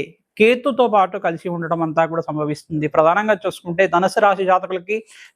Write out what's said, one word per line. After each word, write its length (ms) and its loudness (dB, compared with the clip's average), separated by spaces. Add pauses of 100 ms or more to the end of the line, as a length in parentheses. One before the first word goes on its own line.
(360)
కేతుతో 520 2
పాటు 300 2
కలిసి 300 -4
ఉండడం 340 -4
అంతా 240 0
కూడా 160 -4
సంభవిస్తుంది. 680 -6
ప్రధానంగా 460 2
చూసుకుంటే 520 -2
ధనుసు 340 0
రాశి 240 2
జాతకులకి 520 -2 (400)